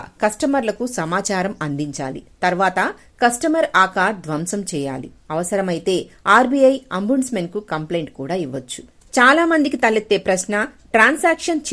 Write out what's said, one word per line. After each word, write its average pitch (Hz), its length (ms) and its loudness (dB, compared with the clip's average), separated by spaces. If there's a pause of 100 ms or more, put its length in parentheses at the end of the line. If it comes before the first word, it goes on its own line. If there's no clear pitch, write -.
(240)
కస్టమర్లకు 240 600 -2
సమాచారం 196 760 -2
అందించాలి. 143 600 -6 (200)
తర్వాత 180 360 2 (460)
కస్టమర్ 311 420 2 (100)
ఆ 185 100 6
కార్డు 190 340 0
ధ్వంసం 160 440 -6 (100)
చేయాలి. 135 360 -6 (200)
అవసరమైతే 180 760 -2 (200)
ఆర్బీఐ 262 520 6 (140)
అంబుడ్స్మెన్కు 208 680 -2
కంప్లైంట్ 160 500 -4
కూడా 139 240 -8
ఇవ్వచ్చు. 139 640 -8 (140)
చాలా 277 320 6
మందికి 302 300 2
తలెత్తే 220 400 2
ప్రశ్న, 196 500 -2 (260)
ట్రాన్సాక్షన్ 311 680 2 (120)